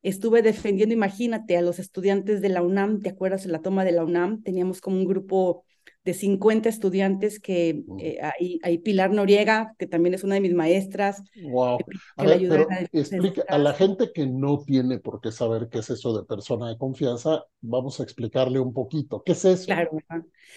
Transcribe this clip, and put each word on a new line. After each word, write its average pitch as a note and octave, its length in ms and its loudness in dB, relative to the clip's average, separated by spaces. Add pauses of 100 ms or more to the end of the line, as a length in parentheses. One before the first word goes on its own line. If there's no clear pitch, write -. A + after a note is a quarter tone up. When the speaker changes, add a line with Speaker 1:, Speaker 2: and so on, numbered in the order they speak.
Speaker 1:
estuve A3 400 2
defendiendo, G#3+ 500 2
imagínate, A3 640 0
a F3 40 4
los F3 180 0
estudiantes G3 640 0
de G3 80 0
la F3+ 140 0
unam, G3 380 2
¿te F#3 80 -4
acuerdas F#3+ 340 -4
de F#3+ 80 -6
la D#3 100 -4
toma F#3+ 240 0
de F3+ 80 2
la E3 120 2
unam? F3+ 380 -2
Teníamos F#3 380 -4
como F#3+ 160 -2
un F#3+ 80 2
grupo F#3+ 600 0 (400)
de F#3 80 -2
cincuenta G3+ 560 2
estudiantes G3 680 -2
que, E3+ 460 -2
Speaker 2:
Ujú. - 120 -12
Speaker 1:
eh, D#3 240 -8
ahí, E3+ 420 -4
ahí E3+ 160 0
Pilar F#3+ 320 2
Noriega, G#3 680 4
que F#3 80 -6
también F3 280 2
es F#3 80 -10
una G3 120 0
de G3 60 2
mis F#3 120 2
maestras, G3 680 0 (100)
Speaker 2:
Guau. B2+ 440 0
Speaker 1:
que, - 80 -4 (320)
Speaker 2:
A D3+ 60 -2
Speaker 1:
que D3 40 4
le D#3+ 80 8
Speaker 2:
ver, - 20 4
Speaker 1:
ayudara E3+ 260 4
Speaker 2:
pero E3 60 2
Speaker 1:
en F#3 60 -2
la F#3 60 -4
defensa E3+ 360 -2
de F3+ 60 2
su F#3 100 0
Speaker 2:
explica, - 160 -4
a D3 80 2
la D3 160 4
Speaker 1:
caso. - 0 -
Speaker 2:
gente G3 400 2
que C#3+ 140 -2
no C#3 380 -2
tiene C3 340 2
por A#2 220 -10
qué A2 100 -4
saber A2+ 380 -2
qué A#2+ 100 -4
es G#2+ 100 -10
eso A#2 280 -2
de F#2 80 -6
persona A2+ 440 -6
de A#2 80 -10
confianza, C3 680 -2 (160)
vamos B2+ 380 -4
a C3 40 -4
explicarle B2+ 560 -2
un C3 140 -2
poquito. C3+ 500 -6
¿Qué F3+ 100 0
es E3+ 120 -2
eso? F#3 280 2
Speaker 1:
Claro, E3 180 -2 (180)
¿verdad? E3 160 -10 (320)